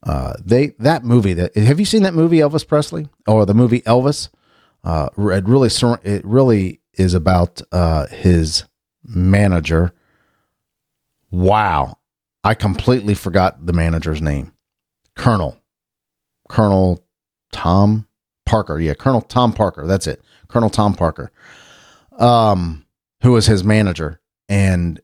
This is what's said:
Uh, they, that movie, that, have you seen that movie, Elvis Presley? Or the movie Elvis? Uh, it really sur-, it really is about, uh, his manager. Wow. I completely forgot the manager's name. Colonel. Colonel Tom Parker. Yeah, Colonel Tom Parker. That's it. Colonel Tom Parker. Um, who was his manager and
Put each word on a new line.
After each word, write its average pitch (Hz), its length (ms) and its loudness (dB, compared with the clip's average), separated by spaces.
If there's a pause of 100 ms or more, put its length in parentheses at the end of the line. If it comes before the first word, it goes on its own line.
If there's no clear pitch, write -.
Uh, 65 320 -6 (100)
they, 123 340 0
that 139 240 0
movie, 117 300 0
that, 87 240 -4
have 123 240 2
you 208 60 0
seen 214 160 2
that 190 120 0
movie, 165 240 2
Elvis 151 280 0
Presley? 151 420 -4 (180)
Or 107 200 4
the 101 80 2
movie 120 280 4
Elvis? 127 460 0 (560)
Uh, 80 320 -2
it 98 320 0
really 123 220 4
sur-, 120 340 0
it 101 200 -4
really 110 560 2 (120)
is 92 220 0
about, 87 480 0 (100)
uh, 80 360 0
his 82 560 0 (380)
manager. 90 920 0 (1400)
Wow. 92 680 0 (440)
I 107 120 2
completely 104 600 -2
forgot 92 500 -2
the 87 80 -4
manager's 82 480 -2
name. 73 320 -4 (640)
Colonel. 95 420 -2 (920)
Colonel 95 540 2 (500)
Tom 104 540 0 (380)
Parker. 95 340 -2
Yeah, 80 160 -2
Colonel 127 280 -2
Tom 123 300 0
Parker. 90 340 -4
That's 92 200 -2
it. - 140 -8 (280)
Colonel 117 220 0
Tom 104 240 0
Parker. 76 380 -4 (840)
Um, 104 680 0 (380)
who 127 100 4
was 113 140 2
his 98 180 2
manager 95 560 0 (280)
and 90 560 0